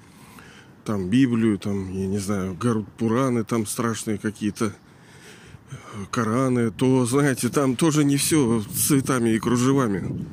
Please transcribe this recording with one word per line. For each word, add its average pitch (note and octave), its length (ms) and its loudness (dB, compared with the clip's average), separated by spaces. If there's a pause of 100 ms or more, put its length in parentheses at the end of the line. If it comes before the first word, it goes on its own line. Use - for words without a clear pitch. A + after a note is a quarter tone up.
(840)
там, G2 240 -4
Библию, A2+ 500 4
там, G2 340 -6
я F#2+ 140 -4
не G2 120 -2
знаю, F#2+ 360 -4
Гаруд A2 380 -2
Пураны, A#2+ 500 0
там A2+ 240 -2
страшные A2+ 520 -4
какие-то, G#2 540 -4 (1000)
э, - 40 -14 (360)
Кораны, A#2+ 580 0
то, B2+ 360 2
знаете, C3 420 2
там C3 260 2
тоже D3+ 300 2
не C#3+ 140 4
всё A#2 440 2 (100)
цветами C3 580 2
и A2 100 4
кружевами. A#2+ 920 0